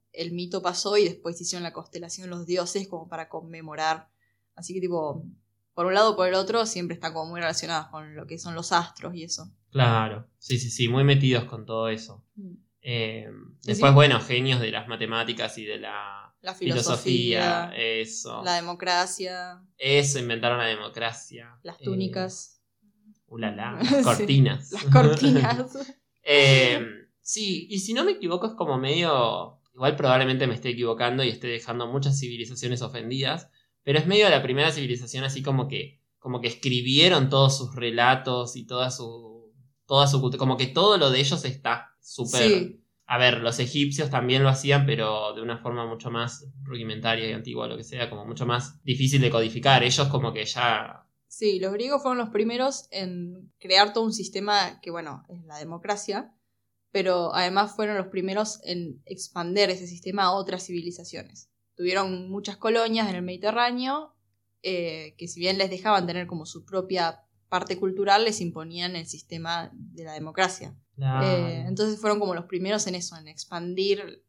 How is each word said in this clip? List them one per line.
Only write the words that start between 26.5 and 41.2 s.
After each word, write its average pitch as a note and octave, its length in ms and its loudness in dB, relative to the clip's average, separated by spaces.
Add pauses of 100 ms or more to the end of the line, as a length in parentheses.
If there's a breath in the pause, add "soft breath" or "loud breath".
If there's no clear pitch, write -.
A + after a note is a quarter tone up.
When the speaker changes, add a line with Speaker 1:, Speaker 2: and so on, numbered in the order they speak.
Speaker 2:
sí, F#3+ 480 -4
y G3 120 -4
si G3+ 140 -4
no C#4 100 0
me G4+ 80 2
equivoco F3+ 340 -2
es A3 60 -4
como D3+ 260 -2
medio, C3 800 0 (160)
igual C#3 220 2
probablemente C3 500 4
me A#2 80 0
esté C3 140 -8
equivocando A#2+ 560 0
y A#2 60 0
esté B2 180 -8
dejando A#2+ 400 -6
muchas C#3 320 0
civilizaciones A#2+ 600 -6
ofendidas, B2+ 680 -6 (320)
pero C#3+ 160 4
es D3+ 80 2
medio G3+ 240 6
la C#3 100 6
primera C3+ 300 2
civilización C3 540 -4
así C3+ 180 -6
como C3+ 240 0
que, - 340 -8 (200)
como B2 200 -8
que A#2+ 60 -2
escribieron C3+ 840 4
todos C3+ 300 4
sus - 160 -8
relatos B2 800 2
y - 140 -14
toda B2+ 240 -2
su, A#2 600 -14 (320)
toda C#3 220 6
su C#3 160 2
cultu-, B2 140 0
como B2+ 200 2
que B2+ 120 0
todo G3+ 280 6
lo C#3+ 140 4
de B2+ 80 4
ellos C#3+ 260 0